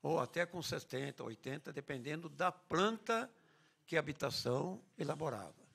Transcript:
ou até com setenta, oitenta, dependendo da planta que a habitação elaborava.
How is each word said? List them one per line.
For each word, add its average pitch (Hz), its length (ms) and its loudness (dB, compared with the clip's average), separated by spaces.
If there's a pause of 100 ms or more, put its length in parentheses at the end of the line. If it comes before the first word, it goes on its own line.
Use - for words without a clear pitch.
ou 156 160 2
até 165 280 0
com 170 160 -6
setenta, 135 600 -4
oitenta, 131 480 -8
dependendo 143 600 -6
da 165 200 2
planta 220 800 2 (560)
que 165 100 0
a 156 40 6
habitação 143 800 0 (140)
elaborava. 143 640 -4 (140)